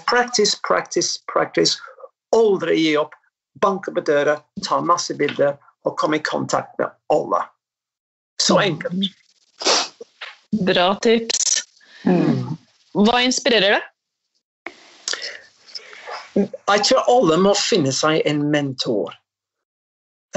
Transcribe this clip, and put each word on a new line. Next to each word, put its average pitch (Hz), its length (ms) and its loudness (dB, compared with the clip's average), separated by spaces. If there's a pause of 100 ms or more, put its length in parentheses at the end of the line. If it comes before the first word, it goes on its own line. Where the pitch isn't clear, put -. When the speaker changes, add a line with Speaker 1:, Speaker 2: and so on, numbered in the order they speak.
Speaker 1:
Practice, 240 580 0
practice, 175 540 -2 (120)
practice. - 460 0 (560)
Aldri 175 480 2
gi 156 160 2
opp. 151 160 -4 (480)
Banke 190 300 -2
på 175 100 -4
døra, 147 380 0 (240)
ta 139 180 -2
masse 165 320 0
bilder, 143 440 0 (280)
og - 120 -2
komme 156 180 0
i 151 40 -2
kontakt - 580 -4
med - 120 -4 (200)
alle. 92 300 0 (1000)
Så 185 160 2
Speaker 2:
Mhm. 175 80 4
Speaker 1:
enkelt. 185 500 -4 (1500)
Speaker 2:
Bra 185 300 2
tips. 226 680 0 (420)
Speaker 3:
Mm. 139 520 0 (380)
Speaker 2:
Hva 226 280 4
inspirerer 233 560 2
deg? - 40 -6 (2500)
Speaker 1:
Jeg 202 500 0
tror 254 240 2
alle 202 280 4
må 196 200 4
finne 147 340 0
seg 156 340 0
en 151 260 0
mentor. 131 600 -2 (1200)